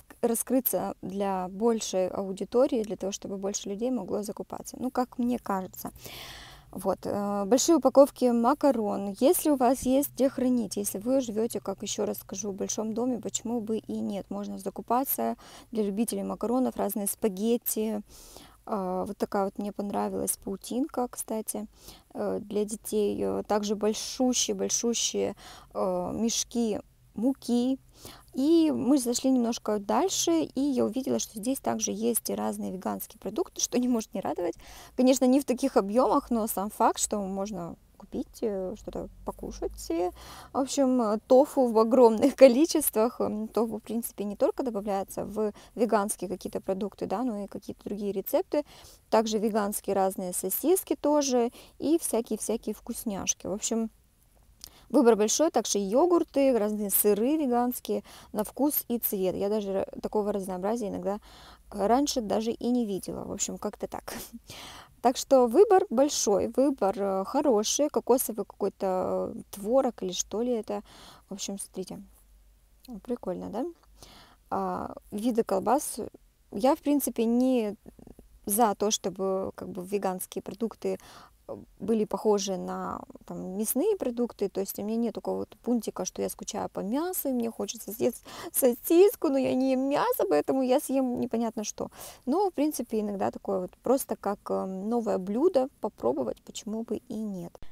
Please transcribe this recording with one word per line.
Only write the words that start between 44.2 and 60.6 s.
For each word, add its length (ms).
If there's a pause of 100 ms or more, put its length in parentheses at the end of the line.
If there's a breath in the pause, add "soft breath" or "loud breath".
не 120
только 280
добавляется 600
в 280 (220 loud breath)
веганские 540
какие-то 320
продукты, 440
да, 180
но 200
и 40
какие-то 360
другие 300
рецепты. 500 (460 loud breath)
Также 280
веганские 580
разные 380
сосиски 640
тоже 560 (280 loud breath)
и 200
всякие-всякие 720
вкусняшки. 720
В 60
общем, 360 (1040 loud breath)
выбор 240
большой, 360
также 280
йогурты, 800
разные 320
сыры 480
веганские 640 (300 loud breath)
на 100
вкус 460
и 100
цвет. 360
Я 140
даже 240
ра-, 280
такого 300
разнообразия 580